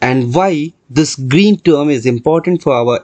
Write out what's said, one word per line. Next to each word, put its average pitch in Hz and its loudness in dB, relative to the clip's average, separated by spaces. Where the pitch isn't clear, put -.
and 123 0
why 170 -2
this 143 -2
green 175 2
term 147 2
is 113 -4
important 160 0
for 151 -2
our 120 0